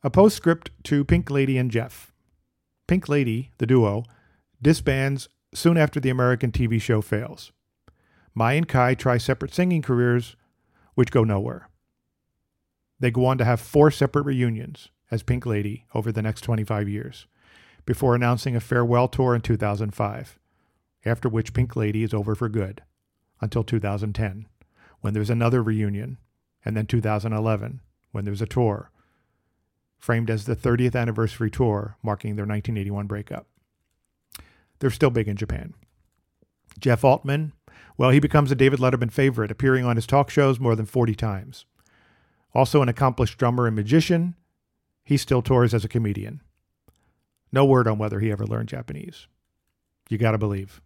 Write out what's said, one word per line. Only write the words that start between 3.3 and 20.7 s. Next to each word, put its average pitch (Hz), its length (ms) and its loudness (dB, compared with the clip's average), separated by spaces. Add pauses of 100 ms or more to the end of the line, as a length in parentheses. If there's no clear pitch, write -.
the 117 100 -2
duo, 113 360 4 (580)
disbands 135 680 0 (240)
soon 170 240 4
after 151 220 2
the 131 100 0
American 127 420 2
T 123 140 0
V 113 140 0
show 107 220 0
fails. - 500 -8 (880)
Mai 113 160 2
and 160 140 0
Kai 127 280 2
try 123 220 0
separate 135 360 -4
singing 180 280 0
careers, 123 540 0 (600)
which 127 160 2
go 117 120 4
nowhere. 107 460 -4 (1300)
They 123 100 2
go 123 160 2
on 131 120 2
to 120 80 0
have 120 160 2
four 147 300 6
separate 143 340 0
reunions 123 640 -4 (200)
as 113 140 -4
Pink 123 220 -2
Lady 104 480 -4
over 113 180 -2
the 107 100 -4
next 110 200 -4
twenty-five 107 480 -4
years, 110 380 -10 (580)
before 123 280 2
announcing 123 420 0
a 113 40 0
farewell 120 480 2
tour 127 280 0
in 113 60 -2
two 117 140 0
thousand 104 400 -4
five, 104 420 -6 (680)